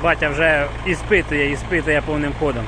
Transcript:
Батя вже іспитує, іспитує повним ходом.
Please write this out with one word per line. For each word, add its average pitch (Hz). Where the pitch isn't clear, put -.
Батя 160
вже 151
іспитує, 156
іспитує 151
повним 147
ходом. 131